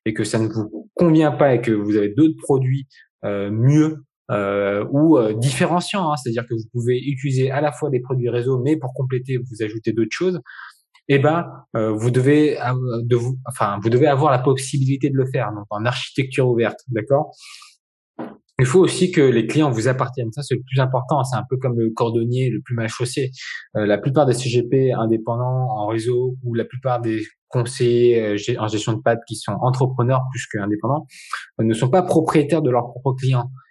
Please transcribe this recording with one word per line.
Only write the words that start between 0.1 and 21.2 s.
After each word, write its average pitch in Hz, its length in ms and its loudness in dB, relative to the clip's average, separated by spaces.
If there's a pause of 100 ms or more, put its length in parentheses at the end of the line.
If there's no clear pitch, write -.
que 110 120 -4
ça 113 140 -2
ne 110 100 0
vous - 460 -8
convient 160 380 4
pas 139 220 4
et 117 60 2
que 120 120 -2
vous 104 240 0
avez 104 160 2
d'autres 156 300 4
produits, 135 440 0 (380)
euh, 101 260 -4
mieux, 147 540 2 (260)
euh, 101 600 0
ou, 151 260 6
euh, 110 180 2
différenciants, 170 760 0
hein, 151 60 0
c'est-à-dire 117 320 -4
que 120 60 -4
vous 110 180 -8
pouvez 123 260 0
utiliser 131 520 -2
à 131 100 -2
la 147 120 0
fois 147 180 -4
des 123 100 0
produits 123 300 -2
réseau, 123 320 0
mais 151 140 2
pour 131 180 -8
compléter, 131 420 -4
vous 110 260 -8
ajoutez 110 300 -4
d'autres 110 200 0
choses, 180 280 -2 (680)
eh 139 100 4
ben, 151 280 2 (300)
euh, 110 160 0
vous 107 180 0
devez 139 460 4
av-, 127 220 -2 (240)
de 120 140 2
vous, 123 300 -2
enfin, 101 360 -2
vous 113 80 0
devez 123 160 4
avoir 143 260 4
la 123 60 2
possibilité 135 720 0
de 135 60 -2
le 131 100 2
faire, 120 260 -4
donc 101 160 -12
en 104 160 -6
architecture 131 640 -2
ouverte, 117 400 0
d'accord ? 135 480 -2 (1200)
Il 131 60 4
faut 175 160 6
aussi 180 300 4
que - 100 2
les 120 260 4
clients 147 240 2
vous 113 180 0
appartiennent, 123 440 -2
ça 147 100 -8
c'est 131 120 -4
le - 80 -6
plus 131 180 -2
important, 131 440 0